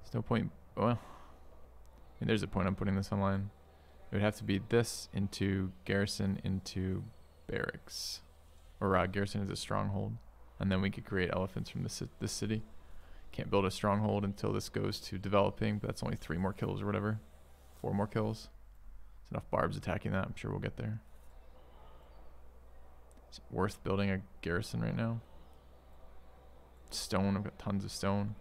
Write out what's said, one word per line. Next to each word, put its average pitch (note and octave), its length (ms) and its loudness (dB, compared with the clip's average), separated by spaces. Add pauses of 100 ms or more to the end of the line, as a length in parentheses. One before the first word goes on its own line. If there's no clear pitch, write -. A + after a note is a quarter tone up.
There's - 100 -6
no A#2 80 2
point, - 300 2 (240)
well, G2+ 140 4
I - 0 - (1300)
mean, - 80 2
there's G#2 160 6
a - 20 -2
point F#2 220 2
I'm G2 80 2
putting G2 180 2
this G2 160 0
online. G2 400 2 (600)
It - 60 0
would G2+ 60 4
have G#2 140 4
to - 80 -6
be G2 240 4
this - 440 4
into G2 600 2 (120)
garrison G2+ 600 2
into F#2+ 580 0 (460)
barracks. - 720 -4 (600)
Or, F#2+ 160 6
uh, F#2 100 8
garrison G2 360 2
is G2 80 0
a G2 60 -2
stronghold. G2+ 560 0 (480)
And F#2+ 100 4
then F#2 100 6
we G2 100 4
could - 140 -6
create F#2 280 2
elephants - 360 0
from - 140 -4
this - 160 -4
ci-, - 100 -4 (120)
this A2 100 0
city. G#2+ 320 0 (720)
Can't - 180 -4
build G2 140 6
a F#2 80 4
stronghold G#2 520 4
until G2+ 280 2
this G#2 160 0
goes G2+ 320 0
to - 180 -6
developing, G2+ 600 4
but - 100 -2
that's - 160 -4
only - 120 0
three - 220 -2
more F#2+ 140 2
kills G2 280 0
or G2+ 60 -2
whatever. G#2 320 2 (640)
Four - 120 0
more G2+ 140 4
kills. G#2+ 420 -2 (720)
It's - 120 -12
enough - 180 -4
barbs - 260 4
attacking D3 360 0
that. F#2+ 120 2
I'm - 120 -6
sure G2+ 160 -4
we'll G2 80 -2
get G2+ 160 -4
there. A2 240 -2 (2250)
Is - 60 -14
it - 120 -14
worth - 320 2
building G2 300 4
a F#2+ 80 2 (220)
garrison G#2+ 380 0
right A2 160 0
now? A2+ 240 0 (1700)
Stone, G2 460 2
I've G#2+ 60 0
got - 160 -6
tons G2 260 0
of G2 60 -4
stone. G2+ 500 0